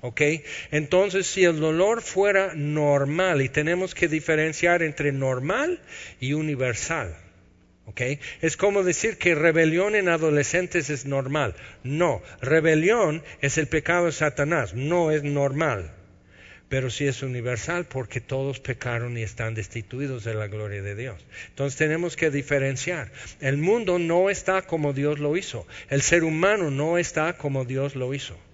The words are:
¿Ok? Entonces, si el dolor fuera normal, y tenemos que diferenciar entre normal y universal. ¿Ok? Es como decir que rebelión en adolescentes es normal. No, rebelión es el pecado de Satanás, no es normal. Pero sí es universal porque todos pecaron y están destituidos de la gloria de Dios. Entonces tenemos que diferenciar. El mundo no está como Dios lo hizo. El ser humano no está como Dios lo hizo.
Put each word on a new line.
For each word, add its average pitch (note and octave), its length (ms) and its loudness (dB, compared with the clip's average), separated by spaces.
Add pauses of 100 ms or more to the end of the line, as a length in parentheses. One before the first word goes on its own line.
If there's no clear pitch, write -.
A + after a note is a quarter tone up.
¿Ok? A#2+ 200 -2 (480)
Entonces, F3+ 560 2
si - 180 2
el E3+ 160 6
dolor F3 440 2
fuera F#3+ 500 2
normal, D3 880 2
y C3 80 0
tenemos F3 460 0
que F3 120 2
diferenciar D#3+ 760 2
entre D3 280 -2
normal C#3 720 -2 (380)
y C3 140 -2
universal. C3 840 -2 (720)
¿Ok? - 140 -8 (400)
Es D#3+ 160 0
como G3+ 260 4
decir F3+ 340 0
que F3 160 4
rebelión E3 640 4
en G3 120 2
adolescentes D#3+ 840 2
es C#3 140 -4
normal. C#3 500 -2 (280)
No, C#3+ 380 0 (200)
rebelión D#3+ 840 4 (180)
es C#3 160 0
el D3+ 100 0
pecado E3+ 380 2
de E3 60 2
Satanás, D3 640 0
no D#3 340 2
es D3+ 140 2
normal. C#3 680 0 (760)
Pero C3 220 -2
sí C#3+ 160 -2
es C3+ 160 -2
universal B2 640 -4
porque B2 360 -6
todos C3+ 380 -4
pecaron A#2+ 580 -4
y A2+ 60 -4
están A2 320 -6
destituidos A#2+ 720 -6
de A2+ 100 -4
la G#2+ 120 -4
gloria G2+ 360 -6
de G2+ 120 -6
Dios. A2 300 -10 (240)
Entonces C#3 280 -4
tenemos D#3+ 380 0
que D#3+ 140 2
diferenciar. C#3 840 -2 (300)
El C#3 160 0
mundo F#3 400 2
no F3 320 4
está F#3+ 320 0
como D3+ 320 -2
Dios C#3+ 240 0
lo D3 200 0
hizo. D3+ 280 -8 (240)
El C#3 140 0
ser E3+ 200 4
humano E3+ 460 2
no D3+ 300 0
está D#3+ 380 -2
como C3+ 280 -2
Dios C3+ 300 -4
lo B2+ 180 -4
hizo. C3+ 240 -10 (160)